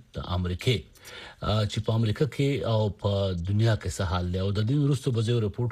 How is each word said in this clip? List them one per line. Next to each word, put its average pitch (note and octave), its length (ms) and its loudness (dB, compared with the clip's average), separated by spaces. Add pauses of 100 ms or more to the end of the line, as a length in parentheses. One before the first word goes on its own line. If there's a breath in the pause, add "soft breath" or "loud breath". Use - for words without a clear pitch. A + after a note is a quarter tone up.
(160)
د - 20 -10
امریکې، F2+ 600 -2 (640 loud breath)
آ، G#2+ 220 2
چې G#2 220 -4
په A2+ 80 0
امریکا A2+ 320 2
کې C#3 400 0
او A2 240 2
په G2 440 0
دنیا G#2 420 2
کې G2+ 140 -4
څه - 120 -4
حال F2+ 320 -2
دی. F#2 60 0
او G2 120 0
د G#2+ 160 0
دې C#3 80 2
وروسته C#3+ 360 2
به A2+ 100 0
زه A2+ 100 2
یو A2 180 2
رپورټ A#2+ 220 -4